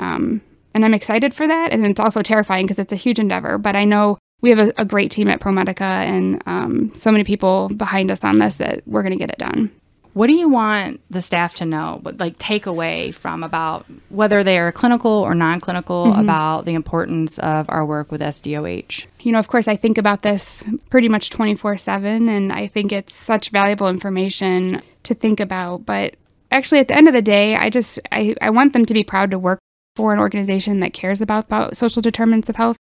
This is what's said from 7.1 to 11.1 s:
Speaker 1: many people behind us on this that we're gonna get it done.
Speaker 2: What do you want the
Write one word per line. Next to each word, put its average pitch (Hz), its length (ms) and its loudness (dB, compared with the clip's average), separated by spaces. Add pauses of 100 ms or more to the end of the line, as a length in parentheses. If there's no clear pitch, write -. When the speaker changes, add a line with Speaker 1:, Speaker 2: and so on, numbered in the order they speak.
Speaker 1:
many 214 120 4
people 190 460 0
behind 196 420 -2
us 190 120 -6
on - 140 2
this 190 200 2
that - 280 -6
we're 214 160 -4
gonna 190 140 -4
get - 160 -6
it - 80 -12
done. - 320 -4 (420)
Speaker 2:
What 214 140 2
do 294 60 6
you 339 140 2
want 214 520 0 (100)
the 180 140 -6